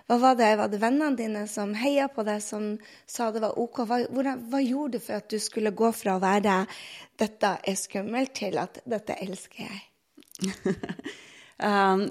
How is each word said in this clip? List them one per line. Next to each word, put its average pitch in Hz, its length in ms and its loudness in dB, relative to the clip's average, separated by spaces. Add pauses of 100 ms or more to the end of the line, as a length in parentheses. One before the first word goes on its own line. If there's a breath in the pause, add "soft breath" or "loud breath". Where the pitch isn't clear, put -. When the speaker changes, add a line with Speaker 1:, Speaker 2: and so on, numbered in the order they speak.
Speaker 1:
Hva 240 140 2
var 262 160 6
det? 233 220 6
Var 214 120 0
det 202 140 -2
vennene 277 340 2
dine 214 300 -4
som 208 280 -4
heiet 269 400 2
på 220 120 -2
deg, 208 160 -2
som 208 300 -6 (320 loud breath)
sa 233 260 -4
det 220 120 -4
var 214 120 0
ok? 233 300 -2
Hva, 240 240 2
hvordan, 262 400 -2
hva 269 100 0
gjorde 262 400 0
du - 0 -
for - 160 -8
at 202 160 -6
du 214 80 -2
skulle 214 320 -2
gå 226 240 2
fra 190 220 0
å 185 60 0
være 196 340 4 (580 loud breath)
"dette 214 460 0
er 190 180 -2
skummelt" 233 560 -4
til 196 240 -2
at - 240 -6
"dette 220 320 -4
elsker 190 520 -10
jeg"? 196 160 -12 (600)
Speaker 2:
<laughs> - 640 -6 (480 loud breath)
Um, 196 560 4